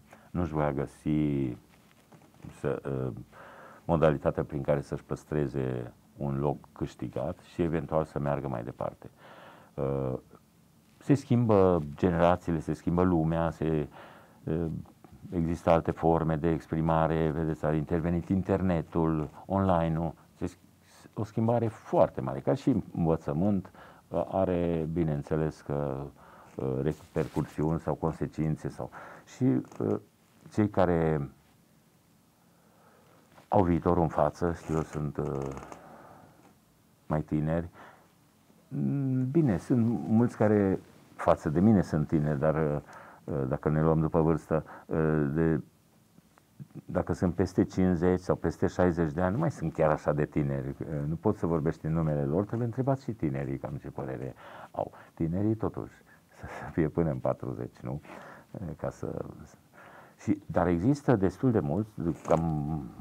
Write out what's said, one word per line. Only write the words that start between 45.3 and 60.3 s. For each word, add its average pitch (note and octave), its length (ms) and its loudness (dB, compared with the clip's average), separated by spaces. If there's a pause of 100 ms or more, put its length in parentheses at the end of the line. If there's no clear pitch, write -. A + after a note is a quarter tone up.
de, D#2+ 280 2 (1200)
dacă F2+ 280 -2
sunt F2 200 0
peste G2 300 2
cincizeci F2+ 560 2
sau - 160 0
peste E2+ 320 -2
șaizeci E2+ 440 2
de D#2 100 -4
ani, F#2 120 2
nu B2 60 -2
mai D#3+ 120 0
sunt D#2+ 220 -6
chiar D#2 160 4
așa D2+ 240 0
de D2 120 2
tineri. C#2 420 -2
Uh, - 200 -8 (200)
nu D#2+ 80 -2
pot G#2 220 0
să - 80 -4
vorbești D#2+ 400 0
în D#2 80 -2
numele D#2 300 0
lor, D#2 220 0
trebuie A#2 220 -4
întrebați C3 360 -2
și - 100 -6
tinerii C2+ 440 -4
cam C#2+ 180 -8
ce C2+ 140 -10
părere C2 440 -8 (380)
au. - 200 -6 (220)
Tinerii, F#2+ 420 0
totuși, E2 380 -6 (340)
să, - 180 -18 (140)
să - 120 -12
fie D#2+ 160 2
până E2 220 0
în C2+ 80 -4
patruzeci, B1 600 -6
nu? - 240 -8 (500)
Uh, - 160 -10 (100)
ca C2+ 120 -6
să, - 360 -8 (920)
și, - 260 -2